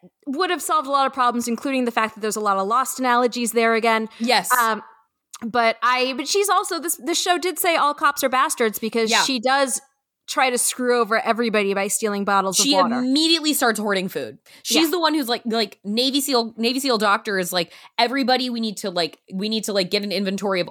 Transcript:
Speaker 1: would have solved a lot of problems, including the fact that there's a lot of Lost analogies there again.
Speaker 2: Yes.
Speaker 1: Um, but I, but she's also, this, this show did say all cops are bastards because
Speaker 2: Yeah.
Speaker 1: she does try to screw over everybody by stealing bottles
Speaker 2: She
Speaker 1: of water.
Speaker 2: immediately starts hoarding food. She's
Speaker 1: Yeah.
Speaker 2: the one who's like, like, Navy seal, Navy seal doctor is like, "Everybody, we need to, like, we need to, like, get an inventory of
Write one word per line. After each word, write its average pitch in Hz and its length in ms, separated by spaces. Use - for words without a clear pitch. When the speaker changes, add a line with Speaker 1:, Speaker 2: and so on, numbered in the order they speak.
Speaker 1:
would 311 240
have 339 120
solved 311 240
a 269 40
lot 277 160
of 262 80
problems, 240 340
including 254 380
the 233 40
fact 220 240
that 208 60
there's 208 160
a 214 40
lot 202 180
of 190 100
Lost 254 320
analogies 247 520
there 226 220
again. 220 340
Speaker 2:
Yes. 233 320
Speaker 1:
Um, 226 300
but 226 380
I, 254 340
but 277 120
she's 403 220
also, 370 280
this, 320 240
this 330 180
show 359 180
did 311 200
say 339 180
all 285 180
cops 285 280
are 269 60
bastards 254 500
because 226 320
Speaker 2:
Yeah. 220 120
Speaker 1:
she 240 180
does 262 400
try 262 240
to 247 80
screw 247 420
over 220 200
everybody 214 520
by 196 160
stealing 202 340
bottles 196 360
Speaker 2:
She 277 180
Speaker 1:
of 277 60
water. 240 140
Speaker 2:
immediately 302 580
starts 226 260
hoarding 196 300
food. 135 260
She's 302 220
Speaker 1:
Yeah. 311 60
Speaker 2:
the 349 100
one 311 140
who's 294 120
like, 240 200
like, 220 380
Navy 247 360
seal, 240 380
Navy 247 220
seal 262 180
doctor 208 400
is 175 120
like, 175 220
"Everybody, 254 540
we 233 100
need 220 180
to, 202 120
like, 175 300
we 190 160
need 220 160
to, 220 80
like, 190 180
get 202 120
an 202 100
inventory 190 480
of 165 100